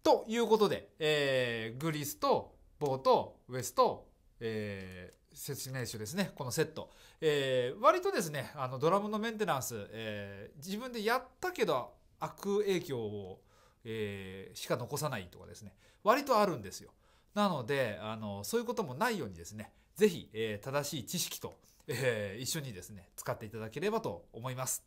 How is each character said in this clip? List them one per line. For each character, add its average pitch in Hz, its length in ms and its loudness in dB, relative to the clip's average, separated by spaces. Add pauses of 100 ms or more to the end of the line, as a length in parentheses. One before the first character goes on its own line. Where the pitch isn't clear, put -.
と 302 240 6
い 226 100 0
う 233 80 4
こ 214 120 8
と 202 100 6
で、 117 220 -2 (100)
え 127 760 2
ー、 135 40 -10
グ 160 100 0
リ 147 140 -4
ス - 120 -6
と 247 400 2 (220)
棒 131 200 0
と 214 500 4
ウ 123 100 -6
エ 123 60 -4
ス - 100 -8
と、 - 340 4 (300)
え 98 760 -6 (220)
ー、 - 20 -18
説 131 360 -8
明 131 140 -4
書 110 120 -8
で 107 80 -6
す 131 80 -8
ね。 190 220 0
こ 143 80 -8
の 120 80 -4
セ 156 100 2
ッ 147 40 4
ト。 156 220 -10 (320)
え 135 560 2
ー、 214 40 -10
割 339 200 6
と 392 120 0
で 269 100 2
す 160 80 -2
ね、 135 240 -6
あ 135 140 -4
の、 131 100 -6
ド 156 120 4
ラ 196 100 4
ム 208 80 -4
の 214 100 -2
メ 226 120 -2
ン 214 80 -8
テ 208 60 0
ナ 156 140 2
ン 123 40 -2
ス、 - 120 -6 (160)
え 104 640 -8
ー、 - 100 -20
自 196 140 -6
分 247 140 -8
で 220 120 -4
や 233 140 2
っ 254 60 -4 (160)
た 359 100 -2
け 254 160 2
ど 131 260 0 (280)
悪 196 400 -2
影 196 200 2
響 127 200 -6
を、 104 420 -8 (460)
え 98 640 -6
ー、 - 60 -14
し - 80 -10
か 160 100 0
残 120 200 -6
さ 147 120 -2
な 127 80 -4
い 90 140 -8
と - 80 -20
か 87 80 -18
で 85 80 -16
す - 80 -18
ね、 101 100 -16 (300)
割 262 220 4
と 240 160 6
あ 208 40 8
る 170 120 2
ん 110 60 -8
で 92 100 -10
す - 80 -12
よ。 - 100 -20 (440)
な 208 140 4
の 143 160 0
で、 123 380 0
あ 110 140 -4
の、 101 260 -6
そ 233 160 0
う - 20 4
い 233 40 -4
う - 20 -4
こ 247 80 -2
と 226 80 -2
も 127 120 -4
な 220 160 2
い 208 80 -2
よ 127 80 -4
う - 20 -8
に 92 80 -10
で 82 80 -14
す - 80 -14
ね、 107 200 -12 (220)
ぜ 190 140 8
ひ、 113 240 0
え 107 280 0
ー、 - 40 -16
正 139 260 0
し 156 140 -2
い - 20 -10
知 170 140 -2
識 - 200 -4
と、 - 140 -10 (320)
え 113 500 0
ー、 127 60 -8
一 127 80 -4
緒 165 120 -2
に 131 100 -8
で 90 100 -10
す - 80 -14
ね、 98 240 -16
使 - 180 -6
っ 120 60 -4
て 113 80 -10
い - 20 -10
た 110 100 -8
だ 110 120 -6
け 151 80 -8
れ 196 140 0
ば 214 80 2
と 92 320 -6
思 117 180 -8
い 127 60 -8
ま 127 100 -4
す。 - 200 -2